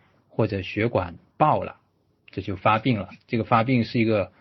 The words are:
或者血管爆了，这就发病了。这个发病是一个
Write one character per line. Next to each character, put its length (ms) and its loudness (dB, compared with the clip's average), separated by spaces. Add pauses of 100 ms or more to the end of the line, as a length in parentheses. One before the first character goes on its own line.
(280)
或 200 -2
者 140 -4
血 260 -2
管 300 -4 (180)
爆 260 2
了， 140 -10 (560)
这 100 -8
就 140 -6
发 240 2
病 180 0
了。 120 -10 (180)
这 100 -2
个 60 -2
发 180 4
病 220 2
是 160 -2
一 40 2
个 360 0